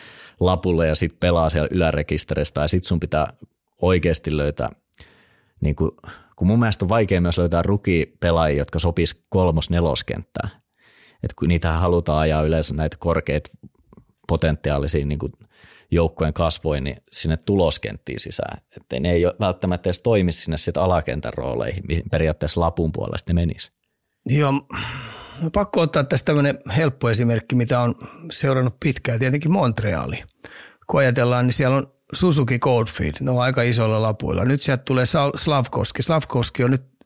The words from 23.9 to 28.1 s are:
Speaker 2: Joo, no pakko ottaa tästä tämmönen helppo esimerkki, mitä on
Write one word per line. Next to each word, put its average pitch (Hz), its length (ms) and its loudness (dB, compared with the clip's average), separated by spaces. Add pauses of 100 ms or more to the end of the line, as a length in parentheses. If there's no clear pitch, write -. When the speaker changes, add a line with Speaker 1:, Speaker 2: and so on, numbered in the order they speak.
Speaker 2:
Joo, 139 260 2 (880)
no 165 120 -2
pakko 202 280 0
ottaa 160 220 2
tästä - 220 -2
tämmönen 143 340 2 (180)
helppo 135 320 0
esimerkki, 117 460 0
mitä 123 240 2
on 120 160 0 (360)